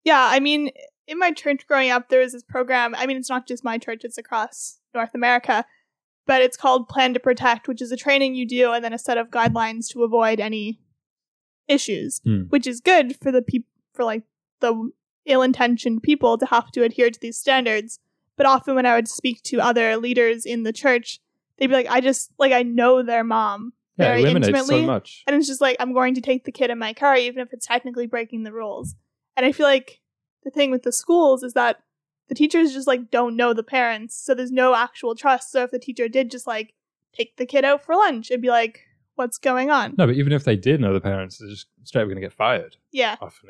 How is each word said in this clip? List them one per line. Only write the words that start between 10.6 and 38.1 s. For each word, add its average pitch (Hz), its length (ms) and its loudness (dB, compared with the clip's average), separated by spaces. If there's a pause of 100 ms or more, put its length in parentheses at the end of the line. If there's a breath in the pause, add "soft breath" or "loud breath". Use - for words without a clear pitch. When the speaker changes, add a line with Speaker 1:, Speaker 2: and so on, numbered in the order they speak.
Speaker 1:
issues, - 560 -2
Speaker 2:
Hmm. 101 260 0
Speaker 1:
which 262 160 0
is 247 140 -8
good 302 420 2
for 269 100 -2
the 254 100 2
peop-, 233 260 -6 (260)
for, 247 120 -4
like, 220 180 -6 (380)
the 233 300 -2 (340)
ill-intentioned 247 760 2
people 254 360 2
to 254 80 0
have 262 260 0
to 240 120 0
adhere 240 280 2
to 233 80 -18
these 233 180 -12
standards. 233 600 -2 (380)
But 277 80 2
often 269 300 2
when 254 100 2
I 240 100 4
would 226 140 2
speak - 340 -6
to 240 160 -2
other 226 380 2
leaders 233 480 0
in 233 180 -6
the 220 100 -4
church, 240 460 0 (380)
they'd 269 100 0
be 254 60 2
like, 254 160 2
"I 247 100 4
just, 262 380 0
like, 269 160 4
I 247 100 4
know 247 400 4
their 233 220 0
mom 220 480 -2 (240)
Speaker 2:
Yeah, - 80 2
it - 40 4
Speaker 1:
very - 140 2
Speaker 2:
eliminates - 300 2
so - 60 2
Speaker 1:
intimately." - 260 0
Speaker 2:
much. - 420 -6
Speaker 1:
And 285 80 0
it's 294 120 2
just 269 140 -8
like, 262 180 4
"I'm 247 140 -4
going 254 220 2
to 254 60 -4
take 254 240 -2
the 269 60 -10
kid 247 180 -2
in 240 80 -4
my 226 160 -6
car, 277 240 4
even 247 240 -2
if 247 100 -10
it's 247 140 -12
technically 240 420 -2
breaking 226 360 -6
the 214 100 -12
rules." 220 420 -10 (400)
And 254 100 2
I 277 60 4
feel 294 140 0
like 269 360 0 (420)
the 269 80 -10
thing 277 200 0
with 254 120 -2
the 247 80 -2
schools 285 520 2
is 247 100 -10
that 240 280 0 (480)
the 240 60 -6
teachers 302 380 2
just, 262 140 -6
like, 254 240 0
don't 240 240 0
know 240 180 2
the 220 100 -4
parents, 233 520 -2
so - 200 -2
there's 247 160 -6
no 254 240 4
actual 233 400 -4
trust. 254 360 0
So 254 120 0
if 247 80 -6
the 254 80 -4
teacher 240 280 -6
did 254 240 0
just, 247 160 -14
like, 220 260 -8 (400)
take - 240 -8
the 254 80 -6
kid 277 200 0
out 285 180 2
for 320 120 0
lunch, 330 340 0